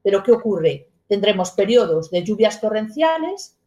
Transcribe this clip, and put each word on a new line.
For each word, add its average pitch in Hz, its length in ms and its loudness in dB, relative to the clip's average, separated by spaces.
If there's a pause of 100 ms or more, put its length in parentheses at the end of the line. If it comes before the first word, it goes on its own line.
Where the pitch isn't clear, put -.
pero 196 200 0
¿qué 240 100 2
ocurre? 165 560 0 (200)
Tendremos 202 440 0
periodos 202 580 0
de 175 120 -2
lluvias 208 380 0
torrenciales 311 960 -2 (100)